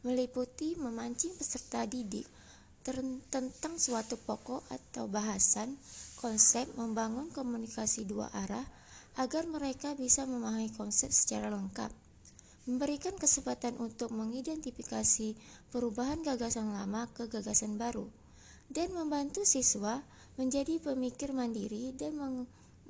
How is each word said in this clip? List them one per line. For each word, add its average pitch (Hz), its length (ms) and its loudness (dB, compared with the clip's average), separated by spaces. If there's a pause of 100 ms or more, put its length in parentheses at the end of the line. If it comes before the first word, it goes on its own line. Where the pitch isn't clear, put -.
meliputi 254 800 0
memancing 240 560 -4
peserta - 480 -4
didik 214 400 -4 (640)
ter-, 262 420 -4
tentang 269 480 -4
suatu 226 400 2
pokok 226 560 -6
atau 240 380 -6
bahasan, 208 680 2 (460)
konsep, 233 560 8
membangun 226 560 -2
komunikasi 226 760 0
dua 214 240 -4
arah 202 320 -4 (540)
agar 277 260 0
mereka 285 540 -2
bisa 269 260 4
memahami 226 480 -2
konsep 208 380 0
secara 214 400 4
lengkap, 202 400 -4 (760)
memberikan 294 480 0
kesempatan 254 640 4
untuk 226 320 -4
mengidentifikasi 226 1200 0 (380)
perubahan 247 480 0
gagasan 233 500 0
lama 208 460 -2
ke 240 100 -6
gagasan 208 540 2
baru, 233 260 -2 (640)
dan 339 240 0
membantu 302 560 2
siswa 240 560 4 (320)
menjadi 269 400 2
pemikir 269 560 -2
mandiri 233 640 -2
dan 294 240 -4
meng-, 262 240 -4 (460)